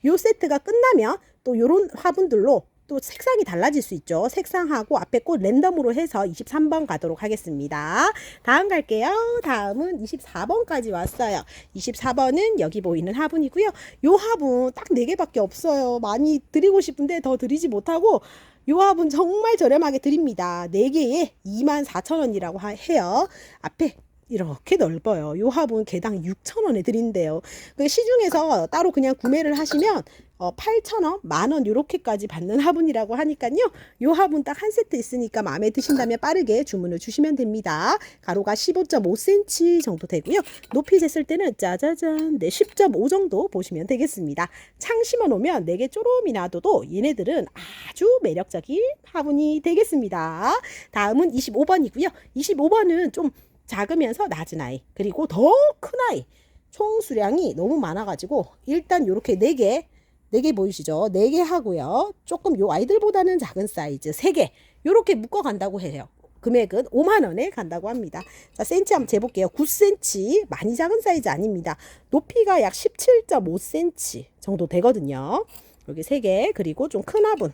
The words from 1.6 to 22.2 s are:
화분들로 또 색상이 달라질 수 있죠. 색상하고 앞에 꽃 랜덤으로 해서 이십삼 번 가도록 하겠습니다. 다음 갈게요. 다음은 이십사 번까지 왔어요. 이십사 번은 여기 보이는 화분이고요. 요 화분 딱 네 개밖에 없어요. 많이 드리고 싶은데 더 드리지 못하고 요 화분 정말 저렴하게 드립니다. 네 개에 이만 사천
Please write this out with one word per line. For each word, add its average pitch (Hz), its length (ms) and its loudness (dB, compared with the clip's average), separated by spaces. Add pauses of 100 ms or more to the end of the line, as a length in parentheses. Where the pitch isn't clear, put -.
화분들로 269 680 2 (240)
또 277 140 -6
색상이 - 420 -2
달라질 226 400 0
수 - 120 -10
있죠. 170 340 -2
색상하고 302 720 -4
앞에 233 220 0
꽃 - 200 -2
랜덤으로 262 520 2
해서 277 320 -2
이십삼 277 460 -2
번 320 160 -2
가도록 160 360 -4
하겠습니다. 165 920 -2 (320)
다음 320 240 4
갈게요. 392 760 0
다음은 254 600 -4
이십사 220 440 -10
번까지 294 460 -2
왔어요. 180 500 -4 (320)
이십사 240 380 -6
번은 285 480 2
여기 170 200 -2
보이는 175 320 -2
화분이고요. 311 580 0 (340)
요 320 80 8
화분 285 600 2
딱 - 180 -14
네 247 140 2
개밖에 311 360 -4
없어요. 247 580 -2
많이 254 420 0 (120)
드리고 381 280 6
싶은데 294 400 -4
더 262 160 -2
드리지 285 300 -2
못하고 330 540 2 (480)
요 311 100 2
화분 359 300 4
정말 381 480 2
저렴하게 285 420 4
드립니다. 190 720 0
네 208 200 2
개에 294 420 0 (120)
이만 277 400 0
사천 311 360 -4